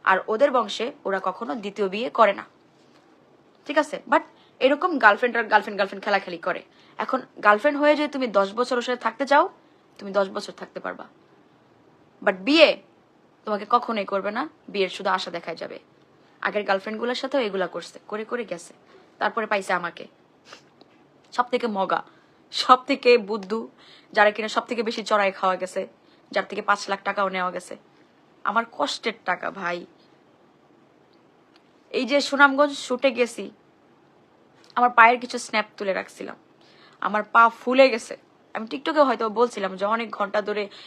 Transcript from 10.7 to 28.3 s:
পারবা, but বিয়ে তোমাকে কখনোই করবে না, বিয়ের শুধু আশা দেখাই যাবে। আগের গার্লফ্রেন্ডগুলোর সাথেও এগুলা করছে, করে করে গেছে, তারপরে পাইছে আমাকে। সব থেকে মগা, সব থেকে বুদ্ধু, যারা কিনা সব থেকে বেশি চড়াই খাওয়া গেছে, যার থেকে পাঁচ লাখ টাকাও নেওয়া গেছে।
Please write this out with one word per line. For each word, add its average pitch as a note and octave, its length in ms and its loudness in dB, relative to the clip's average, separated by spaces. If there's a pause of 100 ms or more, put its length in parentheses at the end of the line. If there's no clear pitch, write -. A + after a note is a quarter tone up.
পারবা, F2+ 260 -10 (1200)
but G3+ 100 2
বিয়ে A#3 480 4 (640)
তোমাকে G#3 240 -4
কখনোই A3 360 0
করবে G3 260 -4
না, C4 180 -8 (200)
বিয়ের F#3 200 -2
শুধু G3 200 -6
আশা F#3 220 -4
দেখাই E3+ 240 -10
যাবে। - 240 -12 (640)
আগের G3+ 220 -2
গার্লফ্রেন্ডগুলোর A3 520 -4
সাথেও C4+ 260 -2
এগুলা F#3+ 260 -2
করছে, - 400 -12
করে G#3+ 180 -8
করে A#3+ 200 -8
গেছে, F3 280 -12 (440)
তারপরে G#3+ 280 -2
পাইছে G3+ 280 -2
আমাকে। F3 340 -6 (1200)
সব B3 180 -2
থেকে A#3+ 180 -2
মগা, F#3+ 360 -2 (480)
সব - 340 4
থেকে B3 320 4
বুদ্ধু, G#3 520 -6 (440)
যারা G#3 180 6
কিনা G#3+ 160 -6
সব A3+ 140 -2
থেকে A3+ 220 -4
বেশি A3+ 200 -4
চড়াই G3+ 280 2
খাওয়া F#3+ 240 0
গেছে, F#3 320 -8 (440)
যার F#3+ 160 -2
থেকে G#3 140 -8
পাঁচ G3+ 280 -2
লাখ G3 140 -6
টাকাও G3 260 -2
নেওয়া F#3 220 -4
গেছে। F3+ 260 -12 (640)